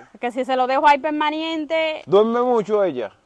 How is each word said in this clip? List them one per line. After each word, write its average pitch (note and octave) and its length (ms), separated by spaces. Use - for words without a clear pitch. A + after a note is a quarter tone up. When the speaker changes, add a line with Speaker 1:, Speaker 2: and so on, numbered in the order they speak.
Speaker 1:
Que A#3+ 100
si B3 160
se C4 100
lo B3+ 100
dejo C4+ 220
ahí D4 100
permanente. D#4 1080
Speaker 2:
¿Duerme A3+ 340
mucho G#3+ 420
ella? B2 300